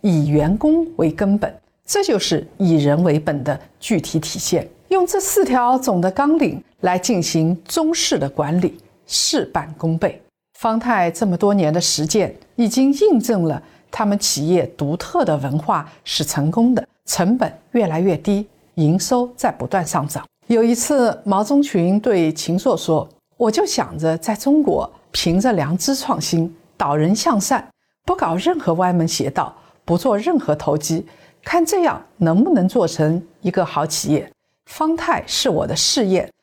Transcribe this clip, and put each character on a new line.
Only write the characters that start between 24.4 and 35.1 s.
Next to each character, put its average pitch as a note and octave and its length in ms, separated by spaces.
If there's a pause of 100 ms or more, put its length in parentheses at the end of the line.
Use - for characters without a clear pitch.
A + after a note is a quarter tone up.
国 D3+ 280 (200)
凭 F3 300
着 A#3+ 120
良 D#3+ 240
知 C4+ 180
创 B3+ 260
新， E3 340 (220)
导 C#3+ 180
人 D#3 200
向 A#3 240
善， A3 280 (380)
不 F4 100
搞 G#3 220
任 D#4+ 220
何 F3+ 160
歪 F3+ 180
门 E3 140
邪 D#3 220
道， C#3 260 (300)
不 F3 140
做 A3 180
任 C#4+ 220
何 - 160
投 D3+ 240
机， D#3+ 260 (400)
看 E4+ 220
这 F#4 160
样 - 180 (160)
能 E3+ 280
不 F4+ 100
能 F#3 120
做 F#3+ 200
成 D#3+ 340 (220)
一 F3 80
个 F3+ 140
好 - 200
企 - 280
业。 - 180 (360)
方 D#4+ 300
太 - 300